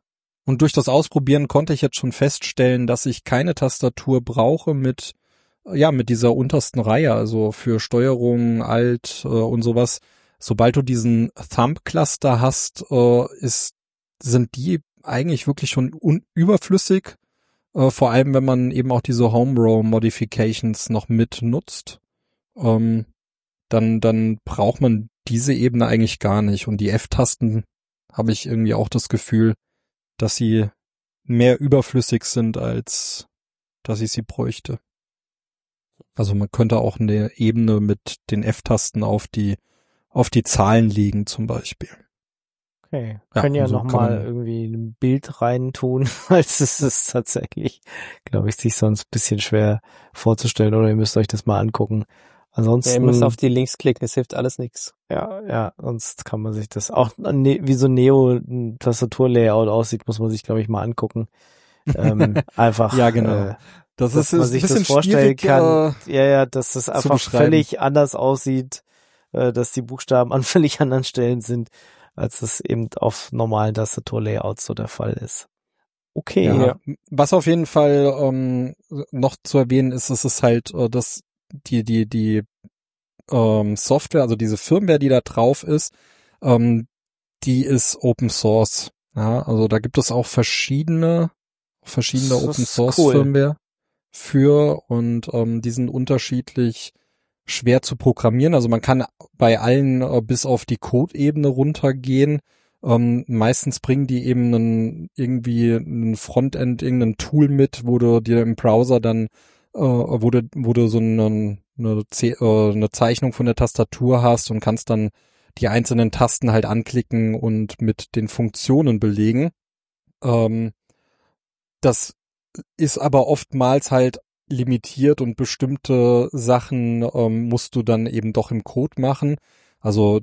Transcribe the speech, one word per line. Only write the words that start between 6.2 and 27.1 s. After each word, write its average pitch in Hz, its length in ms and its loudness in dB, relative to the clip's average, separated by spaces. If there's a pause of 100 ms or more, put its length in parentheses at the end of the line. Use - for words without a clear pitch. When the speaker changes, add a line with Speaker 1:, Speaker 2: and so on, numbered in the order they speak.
Speaker 1:
untersten 127 460 0
Reihe, 113 340 2
also 110 380 0
für 113 280 -2
Steuerung, 120 840 0
Alt, 120 600 -2
äh, 123 40 -6
und 113 340 0
sowas. 120 380 0 (400)
Sobald 113 360 2
du 143 60 4
diesen 117 480 0 (200)
Thumb-Cluster 135 880 0
hast, - 500 -2
äh, 120 480 4
ist, - 360 -6 (460)
sind 123 360 0
die 151 240 -4 (240)
eigentlich 131 420 -4
wirklich 143 240 -4
schon 127 240 -2
un-, 165 300 0 (100)
überflüssig, 190 800 0 (600)
äh, 131 160 2
vor 127 200 0
allem 131 240 2
wenn 131 100 2
man 127 280 0
eben 127 180 -2
auch 123 100 0
diese 120 320 2
Home 123 280 2
Row 113 240 4
Modifications 110 1080 -2
noch 107 180 -2
mitnutzt. 117 920 -4 (560)
Ähm, 113 500 0 (640)
dann, 113 320 2
dann 110 440 0
braucht - 360 -2
man 113 280 0 (200)
diese 123 260 0
Ebene 120 320 0
eigentlich 113 320 0
gar 104 240 0
nicht. 101 240 -2
Und 104 120 -4
die 101 120 -2
F-Tasten 113 720 -2 (500)